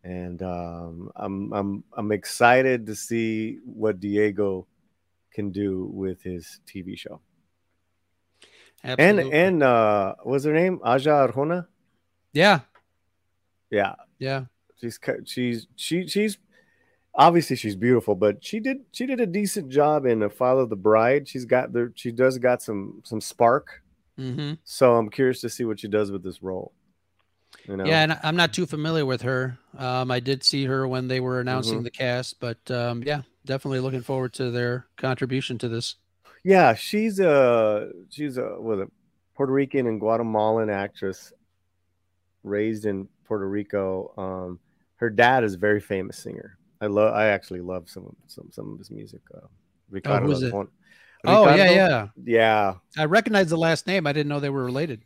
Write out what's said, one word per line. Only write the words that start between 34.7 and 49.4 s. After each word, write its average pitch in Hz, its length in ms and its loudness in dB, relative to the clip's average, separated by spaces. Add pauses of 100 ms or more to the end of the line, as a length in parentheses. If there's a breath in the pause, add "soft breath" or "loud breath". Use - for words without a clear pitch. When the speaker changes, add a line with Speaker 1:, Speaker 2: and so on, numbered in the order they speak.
Speaker 2:
contribution 131 600 -4
to 123 100 -6
this. 117 280 -6 (480 soft breath)
Speaker 1:
Yeah, 180 320 8
she's 208 440 -4
a, 120 720 4 (200)
she's 143 280 -8
a, 107 220 -6
was 107 200 -2
a 98 80 -6 (480)
Puerto 135 180 -2
Rican 135 340 0
and 110 120 -2
Guatemalan 110 680 0
actress 98 640 -6 (1120)
raised 104 420 -4
in 98 220 -4 (180)
Puerto 98 240 -4
Rico. 98 680 -4
Um, 92 420 -10 (380)
her 120 120 -2
dad 120 340 6
is 101 120 -2
a - 20 -16
very 104 220 2
famous 98 380 -6
singer. - 400 -16 (220)
I 107 60 -6
love, 107 280 2
I 110 140 2
actually 95 340 -4
love 90 280 -10
some, - 260 -20 (120)
some, - 240 -20
some 52 200 -14
of - 60 -16
his - 140 -20
music. - 300 -18 (120)
Uh, - 140 -20 (420)